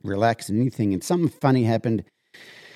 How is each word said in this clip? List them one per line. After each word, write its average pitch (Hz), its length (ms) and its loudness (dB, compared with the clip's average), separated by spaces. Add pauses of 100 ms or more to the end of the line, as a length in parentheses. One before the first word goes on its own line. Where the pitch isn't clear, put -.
relax 101 440 -2
than 104 140 -2
anything. 117 340 -2
And 87 80 -4
something 175 260 0
funny 131 360 2
happened. 113 400 0 (720)